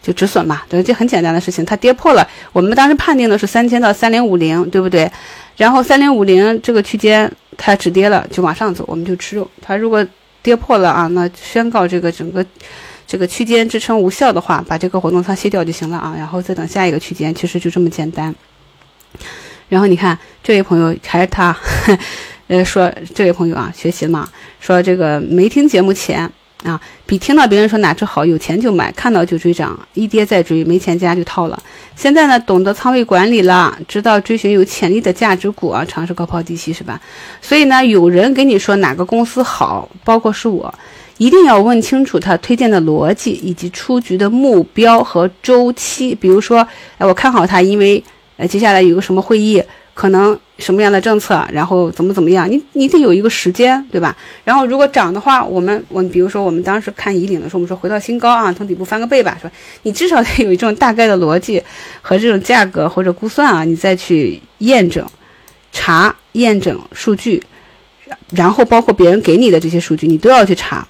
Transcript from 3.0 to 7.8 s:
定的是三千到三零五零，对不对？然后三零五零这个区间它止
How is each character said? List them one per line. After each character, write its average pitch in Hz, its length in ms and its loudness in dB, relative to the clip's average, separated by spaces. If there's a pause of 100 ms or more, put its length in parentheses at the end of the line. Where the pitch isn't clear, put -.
定 240 100 0
的 208 80 2
是 208 120 -2
三 233 200 0
千 240 140 0
到 214 100 2
三 226 200 0
零 233 120 2
五 190 120 0
零， 170 340 0
对 190 100 0
不 185 80 -2
对？ 175 220 2 (460)
然 220 160 2
后 262 100 4
三 269 160 2
零 285 160 4
五 214 80 2
零 202 400 4
这 247 100 -2
个 220 80 2
区 - 160 -6
间 214 340 2 (260)
它 - 180 0
止 196 160 -2